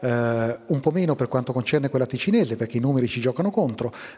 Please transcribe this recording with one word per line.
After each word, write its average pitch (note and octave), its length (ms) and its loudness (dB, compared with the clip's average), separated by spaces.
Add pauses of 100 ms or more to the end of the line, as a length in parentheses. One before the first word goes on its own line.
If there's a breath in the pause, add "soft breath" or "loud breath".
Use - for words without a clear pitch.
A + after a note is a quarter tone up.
eh, A#2 580 0 (100)
un C#3+ 120 0
po' D3+ 100 2
meno E3 260 2
per B2 120 -2
quanto B2+ 240 -2
concerne C3+ 380 0
quella B2+ 160 2
ticinese, C3 500 2
perché A2+ 220 -2
i - 20 0
numeri B2+ 280 2
ci B2 120 -4
giocano C3 300 0
contro. A#2 420 -2 (260 loud breath)